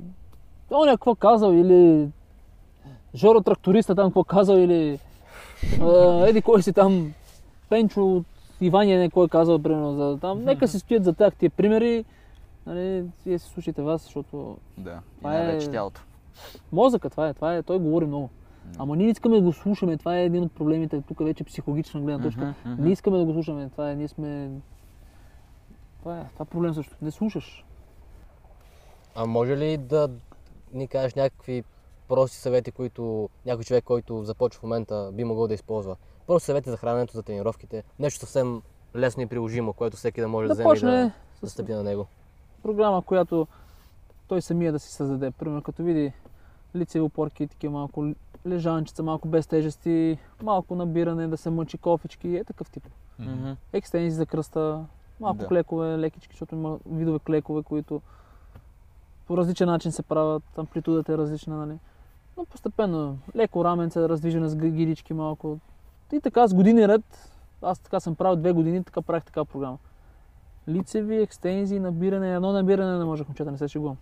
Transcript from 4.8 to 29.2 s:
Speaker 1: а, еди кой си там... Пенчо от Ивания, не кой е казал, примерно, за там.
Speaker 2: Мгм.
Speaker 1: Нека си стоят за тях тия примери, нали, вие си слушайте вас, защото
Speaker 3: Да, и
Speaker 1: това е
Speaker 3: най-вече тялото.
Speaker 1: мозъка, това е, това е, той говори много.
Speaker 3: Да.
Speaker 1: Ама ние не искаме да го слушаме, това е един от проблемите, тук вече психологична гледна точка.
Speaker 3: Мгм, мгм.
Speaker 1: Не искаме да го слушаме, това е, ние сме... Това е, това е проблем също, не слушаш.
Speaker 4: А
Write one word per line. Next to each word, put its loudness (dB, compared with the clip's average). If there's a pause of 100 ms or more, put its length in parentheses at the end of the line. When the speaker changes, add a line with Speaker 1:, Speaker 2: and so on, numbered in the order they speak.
Speaker 1:
а, 6 (420)
еди 6
кой 6
си 0
там... 4 (560)
Пенчо 2
от 0 (360)
Ивания, 4
не 2
кой 4
е 4
казал, 4
примерно, 0
за -2
там. -4
Speaker 2:
Мгм. -8
Speaker 1:
Нека 2
си -2
стоят 0
за 4
тях 4
тия 2
примери, 2 (600)
нали, -6 (200)
вие -2
си -20
слушайте -8
вас, -2
защото -12 (200)
Speaker 3:
Да, -12
и -18
Speaker 1:
това -6
е 0
Speaker 3:
най-вече -4
тялото. -8 (680)
Speaker 1:
мозъка, 2
това -2
е, -4
това -4
е, -4
той -2
говори 0
много. -6 (360)
Speaker 3:
Да. -18
Speaker 1:
Ама -4
ние 2
не 4
искаме 2
да 6
го 4
слушаме, -2
това -2
е 2
един 0
от -4
проблемите, -2
тук -12
вече -4
психологична -8
гледна -4
точка. -6 (120)
Speaker 3:
Мгм, -8
мгм. -6
Speaker 1:
Не 4
искаме 0
да 2
го -2
слушаме, -6
това -6
е, -8
ние -8
сме... -10 (1500)
Това -14
е, -14 (100)
това -10
е -18
проблем -2
също, -10
не -8
слушаш. -8 (1500)
Speaker 4:
А -6